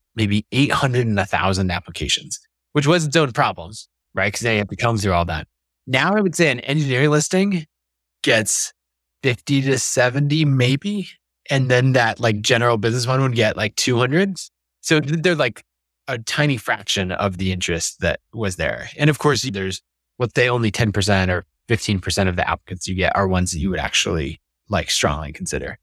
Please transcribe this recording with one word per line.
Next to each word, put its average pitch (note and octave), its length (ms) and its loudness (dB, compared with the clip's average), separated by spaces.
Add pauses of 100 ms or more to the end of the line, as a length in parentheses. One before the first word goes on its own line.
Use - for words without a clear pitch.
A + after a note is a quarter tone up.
(160)
maybe G#2 360 0
eight C3 200 2
hundred B2 360 0
and G#2 100 0
a F#2+ 80 0
thousand F#2 460 0
applications, - 680 -6 (340)
which C#3+ 140 2
was E3 180 2
its C#3+ 100 -4
own D3+ 160 4
problem, G#2 400 -2 (420)
right? G2+ 200 0
'Cause - 100 -6
now A#2 80 2
you A2 60 4
have G#2 100 0
to G2+ 80 -10
come A#2 220 0
through G2 160 0
all F2 120 2
that. D#2+ 220 -6 (400)
Now C3+ 260 0
I G#3+ 60 2
would G3 160 0
say D#3+ 160 4
an A#2+ 100 -2
engineering C#3 500 2
listing F#3 540 0 (560)
gets - 520 0 (480)
fifty C3+ 400 0
to C3+ 160 0
seventy C#3 680 0
maybe. C#3+ 640 0 (400)
And C3 200 2
then B2+ 240 4
that, A#2 260 2
like, A2 220 0
general A#2 360 2
business A#2 300 -2
one C3 140 0
would B2+ 140 0
get, A2 200 2
like, G#2+ 200 -4
two B2 220 0
hundred. D#3+ 400 0 (440)
So D#3 180 2
th-, D3+ 220 -2
they're, F3 140 2
like, C3 280 -2 (440)
a C3 100 -6
tiny C#3 400 -2
fraction G2+ 540 -4
of F#2+ 260 -2
the F#2 140 0
interest F2+ 480 -4
that E2+ 200 0 (140)
was G2+ 220 -4
there. B1+ 420 -4
And D3 140 4
of C3 80 -4
course, C#3+ 240 0
there's, G2 400 -6 (340)
let's B2 160 -2
say, B2 160 2
only A#2 220 2
ten G#2+ 200 0
percent F#2+ 380 2
or F2+ 160 -2 (220)
fifteen G#2+ 320 0
percent F#2 300 0
of F2 60 -2
the F2+ 140 0
applicants - 380 -6
you F#2 80 -6
get - 200 0
are G2 120 2
ones F2+ 240 0
that E2+ 80 -6
you F#2+ 100 -2
would A#2+ 100 -2
actually, - 600 -4 (280)
like, F2 200 -2
strongly D2 440 -2
consider. - 500 -8